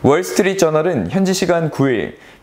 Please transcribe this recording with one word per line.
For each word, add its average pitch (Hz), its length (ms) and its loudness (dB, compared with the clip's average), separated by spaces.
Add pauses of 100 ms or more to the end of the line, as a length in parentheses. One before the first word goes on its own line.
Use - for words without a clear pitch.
월스트리트저널은 160 1080 0
현지 190 220 0
시간 170 360 0
구 139 200 0
일 110 280 -2 (260)